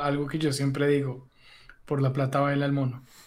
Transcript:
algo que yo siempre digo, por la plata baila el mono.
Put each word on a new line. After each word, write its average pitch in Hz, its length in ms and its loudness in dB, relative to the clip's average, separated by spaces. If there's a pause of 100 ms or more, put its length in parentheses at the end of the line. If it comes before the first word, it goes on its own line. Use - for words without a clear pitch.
algo 143 220 0
que 151 120 -6
yo 156 140 0
siempre 139 360 0
digo, 139 400 0 (580)
por 143 160 -2
la 135 100 2
plata 139 280 0
baila 143 260 0
el 139 60 0
mono. 131 300 -2 (240)